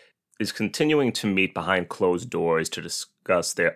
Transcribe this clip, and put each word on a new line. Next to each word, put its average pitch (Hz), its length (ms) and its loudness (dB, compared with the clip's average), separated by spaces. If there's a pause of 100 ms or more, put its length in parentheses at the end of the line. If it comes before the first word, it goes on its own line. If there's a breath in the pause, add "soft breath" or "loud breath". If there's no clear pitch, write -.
(400 soft breath)
is 107 140 -4
continuing 143 580 2
to - 160 -2
meet 95 260 2
behind 87 360 0
closed 87 400 0
doors 82 400 0
to - 120 -10
discuss - 720 -2
their 85 220 0